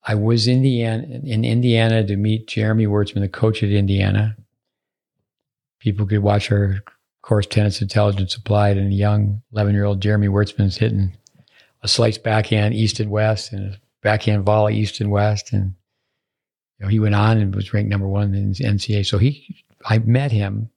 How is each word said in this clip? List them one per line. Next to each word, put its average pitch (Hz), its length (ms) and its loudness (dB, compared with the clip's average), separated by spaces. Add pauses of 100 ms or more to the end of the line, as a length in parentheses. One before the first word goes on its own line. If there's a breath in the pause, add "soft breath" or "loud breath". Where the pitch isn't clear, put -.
I 110 140 -2
was 113 320 2
Indiana, 120 720 0
in 113 220 -2
Indiana 113 600 2
to 101 120 -2
meet 107 320 -2
Jeremy 110 380 0
Wertzman, 104 340 -2
the 101 80 -2
coach 110 340 -2
at 104 80 0
Indiana. 101 640 0 (1400)
People 107 260 -2
could 104 140 0
watch 101 320 0
our 101 320 0 (400)
course, 104 240 2
Tennis 104 340 0
Intelligence 101 540 0
Applied, 104 420 0
and 98 160 0
a 98 40 0
young 104 460 0 (100)
eleven-year-old 101 500 0
Jeremy 104 260 2
Wertzman's 98 480 0
hitting 101 400 0 (680 soft breath)
a 101 60 -6
slice 113 280 2
backhand 107 580 0
east 110 260 0
and 107 100 -2
west 107 420 -2
and 98 220 -8
a 101 60 -20 (220)
backhand 104 420 0
volley 107 300 2
east 107 260 -4
and 104 100 -2
west. 104 420 -2
And, 95 220 -2 (1040)
you 101 60 -12
know, 98 40 -4
he 110 100 2
went 104 160 2
on 110 240 2
and 98 160 -2
was 98 200 -6
ranked 104 160 -2
number 98 180 -2
one 101 260 -2
in 101 180 -2
the - 120 -6
N 104 140 0
C 104 180 -4
A 101 40 0
A. 98 40 -2
So 98 140 -2
he, 139 460 -2 (200)
I 110 140 2
met 117 340 0
him. 104 440 -4